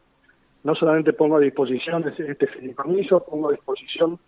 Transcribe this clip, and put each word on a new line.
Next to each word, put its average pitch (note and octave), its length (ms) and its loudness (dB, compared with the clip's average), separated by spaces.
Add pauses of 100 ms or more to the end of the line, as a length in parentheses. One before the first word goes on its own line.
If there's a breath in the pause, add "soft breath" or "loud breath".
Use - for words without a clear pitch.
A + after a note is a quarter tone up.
(640 soft breath)
No D#3 100 -2
solamente D#3 400 2
pongo D#3 240 2
a D3 40 6
disposición C#3+ 680 0
ese, D3 240 -6
este C#3 160 0
fideicomiso, D#3+ 760 -2
pongo D3+ 260 -4
a - 20 2
disposición E3 680 -4 (100)